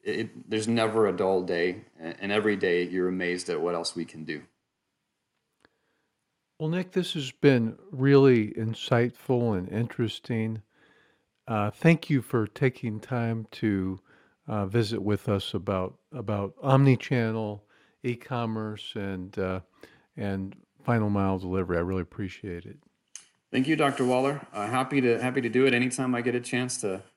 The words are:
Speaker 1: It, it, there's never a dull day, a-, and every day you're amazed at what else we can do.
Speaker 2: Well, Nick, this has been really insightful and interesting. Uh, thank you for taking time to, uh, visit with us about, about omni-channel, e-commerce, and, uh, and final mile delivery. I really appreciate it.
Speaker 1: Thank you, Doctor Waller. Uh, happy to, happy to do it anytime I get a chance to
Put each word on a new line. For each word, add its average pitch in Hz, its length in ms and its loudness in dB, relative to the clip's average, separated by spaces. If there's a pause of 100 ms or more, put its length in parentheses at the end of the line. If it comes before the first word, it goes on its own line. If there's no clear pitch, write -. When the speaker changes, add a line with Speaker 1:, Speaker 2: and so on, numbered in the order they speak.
Speaker 1:
It, 98 160 -4
it, 110 300 -10
there's 107 180 -2
never 113 400 2
a 95 40 2
dull 95 300 0
day, 90 400 -2 (180)
a-, 82 220 -10
and 101 100 -4
every 104 240 2
day 90 280 2
you're 90 260 -2
amazed 90 400 -4
at 80 100 -2
what 87 160 -2
else 85 200 -6
we 85 100 -6
can 78 180 -16
do. 76 200 -10 (2250)
Speaker 2:
Well, 156 120 -4
Nick, 180 220 -4
this 180 220 -2
has 139 180 -6
been 120 440 4 (160)
really 131 600 8
insightful 117 1040 0
and 90 120 -4
interesting. 110 920 -4 (880)
Uh, 104 240 0
thank 165 360 2
you 139 140 2
for 110 240 0
taking 120 540 -4
time 113 520 -4
to, 98 480 -2 (480)
uh, 104 200 -2
visit 110 340 0
with 101 260 -2
us 101 280 -2
about, 95 400 -4 (160)
about 104 500 -6
omni-channel, 117 1000 2 (400)
e-commerce, 113 920 -6
and, 98 440 -8
uh, 92 200 -2 (560)
and 98 400 -6 (280)
final 110 260 2
mile 98 300 2
delivery. 90 380 -2
I 85 40 0
really 92 220 -2
appreciate 90 600 -10
it. 107 120 -18 (760)
Speaker 1:
Thank 131 160 0
you, 156 80 2
Doctor 139 300 0
Waller. 131 480 0
Uh, 104 140 -6
happy 131 340 0
to, 117 180 4
happy 127 220 -2
to 120 80 -2
do 123 160 4
it 131 80 4
anytime 127 400 0
I 120 80 -2
get 120 140 0
a 123 40 0
chance 123 420 -4
to 95 200 -4 (160)